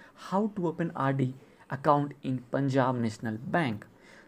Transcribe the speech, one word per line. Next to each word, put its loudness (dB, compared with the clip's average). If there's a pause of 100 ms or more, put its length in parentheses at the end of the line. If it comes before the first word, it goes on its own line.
(340)
how 2
to -6
open -2
आरडी 0 (400)
account 2 (140)
in -2 (140)
पंजाब 2
नेशनल -2
बैंक। -2 (440)